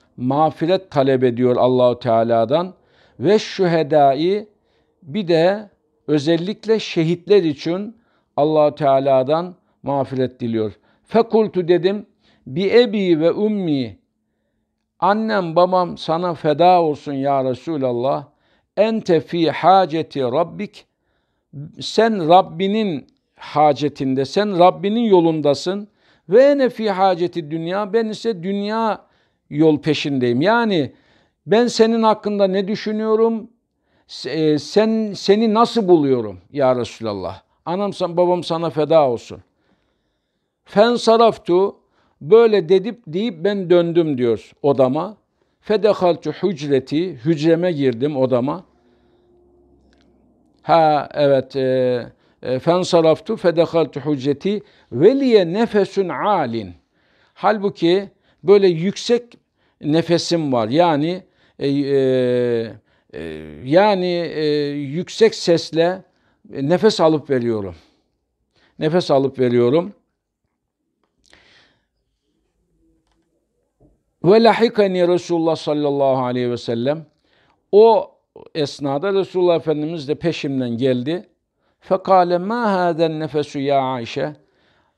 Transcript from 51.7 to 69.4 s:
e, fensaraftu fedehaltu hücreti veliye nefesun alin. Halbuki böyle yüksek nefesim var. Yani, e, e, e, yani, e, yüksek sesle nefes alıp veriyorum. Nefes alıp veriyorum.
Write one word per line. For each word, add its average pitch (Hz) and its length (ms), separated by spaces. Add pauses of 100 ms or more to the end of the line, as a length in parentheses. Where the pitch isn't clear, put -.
e, 131 160
fensaraftu 170 800
fedehaltu 160 640
hücreti 147 600 (300)
veliye 208 600
nefesun 196 560
alin. 131 640 (600)
Halbuki 196 760 (360)
böyle 196 240
yüksek 202 720 (420)
nefesim 165 720
var. 113 160
Yani, 165 540 (360)
e, 139 100
e, 127 1080 (400)
e, 69 60 (440)
yani, 180 420 (280)
e, 151 100 (240)
yüksek 147 640
sesle 170 680 (480)
nefes 175 500
alıp 156 300
veriyorum. 117 440 (1040)
Nefes 165 320
alıp 135 280
veriyorum. 127 540 (4000)